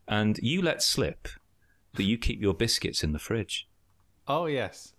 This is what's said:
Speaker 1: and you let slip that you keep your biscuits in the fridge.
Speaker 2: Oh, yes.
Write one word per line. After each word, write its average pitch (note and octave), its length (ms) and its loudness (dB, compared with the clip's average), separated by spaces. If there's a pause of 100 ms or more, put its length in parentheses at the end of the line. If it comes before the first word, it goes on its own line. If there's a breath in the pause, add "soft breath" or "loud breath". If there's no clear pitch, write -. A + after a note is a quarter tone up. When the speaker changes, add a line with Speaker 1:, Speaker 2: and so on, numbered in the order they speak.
Speaker 1:
and G#2+ 340 2
you E3 200 2
let D#3+ 200 0
slip - 460 0 (680)
that - 100 0
you G#2+ 120 2
keep A#2 240 -2
your G2 140 4
biscuits - 500 0
in D#2 80 0
the D2+ 60 -2
fridge. - 500 -4 (580)
Speaker 2:
Oh, D#3+ 200 0
yes. B2+ 520 -4